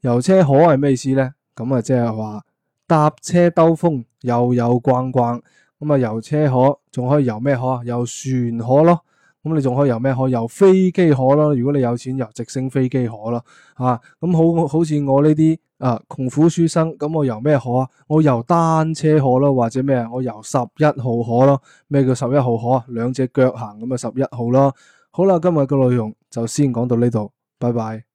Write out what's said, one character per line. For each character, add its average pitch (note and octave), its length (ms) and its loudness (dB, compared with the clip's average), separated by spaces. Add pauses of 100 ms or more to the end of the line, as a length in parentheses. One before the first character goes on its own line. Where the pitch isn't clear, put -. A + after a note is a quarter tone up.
遊 B2 200 0
車 F#3+ 240 4
河 C#3 120 2
係 D#3 200 6
咩 C#3 180 2
意 - 20 -2
思 C3+ 140 -6
呢？ C3+ 220 0 (220)
咁 A#2+ 180 -6
啊， B2+ 80 0
即 A#2+ 120 -4
係 A#2 240 0
話 G#2+ 280 -10 (440)
搭 D3+ 240 2 (100)
車 F3 280 2
兜 E3 220 4
風， D3+ 320 -2 (180)
遊 B2 300 0
遊 A#2+ 280 2
逛 B2+ 320 0
逛。 A#2+ 280 0 (380)
咁 D3+ 160 -2
啊， C#3 40 2
遊 A2+ 220 -2
車 D3+ 300 0
河 C3 300 2 (100)
仲 B2 180 -6
可 D3 120 2
以 C3+ 60 0
遊 G#2+ 120 -4
咩 C3+ 180 0
河 B2+ 140 -4
啊？ B2 140 -6
遊 B2 200 -4
船 A#2+ 540 -6
河 B2+ 240 2
咯。 E3+ 180 4 (420)
咁 D#3+ 120 -4
你 D#3 80 0
仲 B2+ 140 -2
可 C#3+ 100 0
以 - 20 0
遊 A#2 120 -2
咩 C3 120 -2
河？ C3 160 -2
遊 A#2 200 -2
飛 F#3+ 420 2
機 E3+ 220 2
河 C3 240 2
咯。 D3+ 180 2
如 A#2+ 80 -2
果 C#3 100 -2
你 C#3+ 80 0
有 A#2+ 160 -2
錢， C3 200 -10
遊 A#2+ 180 -6
直 A#2+ 140 -12
升 C3 200 -8
飛 C3 200 -2
機 B2 180 -2
河 A2 240 -10
咯。 A#2+ 140 -6 (300)
啊， B2 260 -2 (180)
咁 F3 140 -2
好， E3 340 2
好 D#3+ 160 -2
似 D3+ 220 -2
我 C#3 180 2
呢 D#3 140 4
啲， D#3+ 200 2 (220)
啊， B2 300 -2
窮 C3 200 -8
苦 D3+ 200 2
書 E3 180 0
生， D#3+ 320 0
咁 D3+ 180 -4
我 D3+ 80 0
遊 A2+ 160 -4
咩 D3 160 2
河 B2+ 220 -2
啊？ C3 100 -2 (200)
我 D#3 120 2
遊 C3 220 2
單 D#3+ 500 0
車 D#3 300 2
河 B2+ 160 2
咯， C#3 160 2
或 A#2 160 0
者 C3 140 -4
咩 C#3 100 0
啊？ A#2 160 -2
我 B2+ 100 -6
遊 A2+ 220 -8
十 - 160 -4
一 B2 260 -4
號 B2 380 0
河 A#2 240 2
咯。 C#3 160 2 (240)
咩 C#3 180 0
叫 C3 80 2
十 B2+ 120 -4
一 B2+ 120 -2
號 B2 220 0
河 A#2+ 140 -2
啊？ B2 160 0
兩 A#2+ 240 -6
隻 C3 200 -4
腳 B2+ 200 2
行， G#2+ 260 -14
咁 B2 160 -6
啊， - 20 -4
十 A#2+ 240 -8
一 C3+ 40 0 (120)
號 A#2 140 -4
咯。 C3+ 240 2 (380)
好 F3+ 140 -2
啦， F#3 140 2
今 F3 140 0
日 D#3 40 2
嘅 C3+ 300 2
內 B2 60 2
容 A2 180 -4 (160)
就 A#2 160 -6
先 C3+ 300 0
講 A#2+ 140 -2
到 B2 80 0
呢 A#2+ 120 2
度， G#2+ 220 -4 (260)
拜 A#2+ 140 -2
拜。 A2+ 440 -8